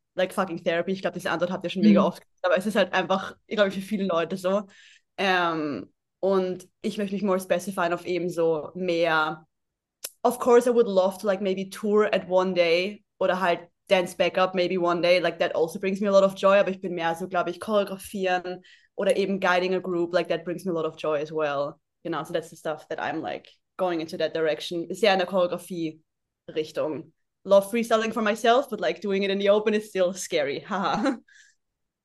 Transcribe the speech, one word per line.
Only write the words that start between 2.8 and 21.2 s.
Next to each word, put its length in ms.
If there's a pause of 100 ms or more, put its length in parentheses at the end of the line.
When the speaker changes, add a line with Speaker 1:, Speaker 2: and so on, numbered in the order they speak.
Speaker 1:
einfach, 420 (100)
ich 100
glaub, 160
für 80
viele 260
Leute 300
so. 280 (540)
Ähm, 760 (260)
und 480 (140)
ich 160
möchte 160
mich 80
more 180
specifyen 540
auf 140
eben 200
so 460
mehr, 720 (800)
of 160
course, 280
I 60
would 140
love 320
to, 80
like, 140
maybe 280
tour 420
at 160
one 280
day 480 (160)
oder 200
halt 200 (280)
dance 280
backup 400
maybe 240
one 240
day, 160
like, 180
that 180
also 240
brings 220
me 60
a 40
lot 120
of 100
joy, 240
aber 140
ich 100
bin 140
mehr 180
so, 140
glaub 200
ich, 120
choreografieren 1040 (320)
oder 200
eben 240
guiding 360
a 40
group, 320
like, 180
that 140
brings 220
me 60
a 20
lot 140
of 100
joy 240